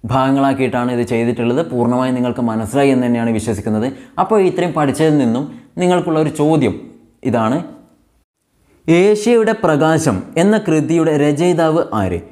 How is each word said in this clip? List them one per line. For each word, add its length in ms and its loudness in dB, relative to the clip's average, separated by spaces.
ഭാഗങ്ങളാക്കിയിട്ടാണ് 840 0
ഇത് 160 0
ചെയ്തിട്ടുള്ളത്. 500 0
പൂർണ്ണമായും 460 0
നിങ്ങൾക്ക് 320 -2
മനസ്സിലായി 440 0
എന്ന് 140 0
തന്നെയാണ് 300 0
വിശ്വസിക്കുന്നത്. 500 -2
അപ്പോൾ 180 2
ഇത്രയും 300 -4
പഠിച്ചതിൽ 440 2
നിന്നും 220 0
നിങ്ങൾക്കുള്ള 440 0
ഒരു 60 -4
ചോദ്യം 340 2
ഇതാണ്, 300 0
ഏഷ്യയുടെ 520 2
പ്രകാശം 520 2
എന്ന 120 4
കൃതിയുടെ 440 2
രചയിതാവ് 580 2
ആര്? 180 -2